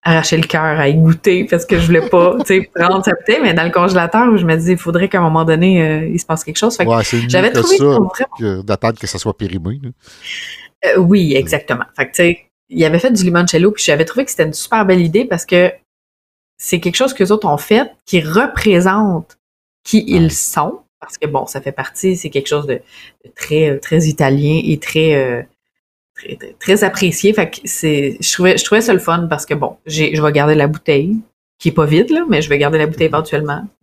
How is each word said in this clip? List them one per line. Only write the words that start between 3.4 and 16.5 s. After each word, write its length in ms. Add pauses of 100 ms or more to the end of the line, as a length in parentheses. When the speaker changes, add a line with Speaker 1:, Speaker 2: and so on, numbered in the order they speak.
Speaker 1:
mais 120
dans 120
le 60
congélateur, 600
où 60
je 80
me 100
dis, « 160
Il 60
faudrait 320
qu'à 100
un 20
moment 220
donné, 380
euh, 260
il 100
se 80
passe 200
quelque 120
chose. » 200
Fait 80
que 40
Speaker 2:
Ouais, 140
c'est 140
mieux 100
Speaker 1:
j'avais 240
Speaker 2:
que 80
Speaker 1:
trouvé 160
Speaker 2:
ça, 80
Speaker 1:
ça 60
vraiment 200 (300)
Speaker 2:
que 220
d'attendre 380
que 80
ça 120
soit 180
périmé, 460
là. 60 (960)
Speaker 1:
Euh, 140
oui, 360
exactement. 480 (140)
Fait 80
que, 60
tu 120
sais, 220 (240)
il 160
avait 140
fait 120
du 120
limoncello, 480
puis 120
j'avais 220
trouvé 180
que 80
c'était 140
une 80
super 320
belle 160
idée 240
parce 200
que 280 (840)